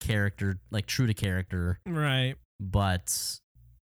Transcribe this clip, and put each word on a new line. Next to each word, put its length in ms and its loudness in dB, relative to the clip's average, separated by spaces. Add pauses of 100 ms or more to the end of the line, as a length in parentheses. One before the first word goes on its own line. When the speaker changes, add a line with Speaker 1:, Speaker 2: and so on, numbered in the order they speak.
Speaker 1:
character, 580 0 (120)
like, 160 -2
true 200 2
to 80 4
character. 720 -2
Speaker 2:
Right. 480 0 (240)
Speaker 1:
But 800 0 (480)